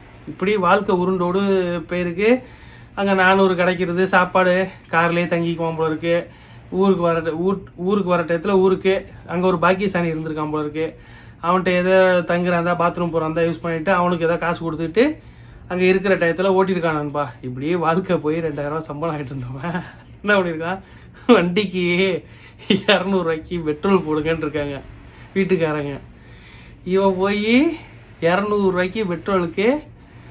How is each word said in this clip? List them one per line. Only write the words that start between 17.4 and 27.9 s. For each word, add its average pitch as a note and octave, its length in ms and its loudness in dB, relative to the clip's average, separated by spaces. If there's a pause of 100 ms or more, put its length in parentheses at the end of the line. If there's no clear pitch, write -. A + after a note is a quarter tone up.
இப்படியே C3 340 -4
வாழ்க்கை F3 400 0
போய் D3+ 240 -2
ரெண்டாயிரம் D3 320 -6
ரூபா D#3+ 80 -4
சம்பளம் D#3 340 -6
ஆயிட்டு C#3+ 180 -10
இருந்தவன் C#3 500 -8 (400)
என்ன G3+ 140 2
பண்ணிருக்கான், F3 420 -2 (480)
வண்டிக்கு F#3 580 4 (840)
இருநூறு F#3+ 540 2
ரூபாய்க்கு E3 380 -4
பெட்ரோல் D#3+ 460 0
போடுங்கன்னு D#3 400 -2
இருக்காங்க C#3+ 340 -6 (540)
வீட்டுக்காரங்க. D#3+ 600 0 (880)
இவன் F#3+ 320 2
போய் G3+ 340 0 (680)